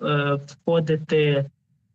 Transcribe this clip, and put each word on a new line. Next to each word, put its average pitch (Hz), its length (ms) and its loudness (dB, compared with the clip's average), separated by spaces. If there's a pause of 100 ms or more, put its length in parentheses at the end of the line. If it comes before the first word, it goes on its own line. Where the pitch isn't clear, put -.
е, 143 320 0
входити, 156 1080 0 (500)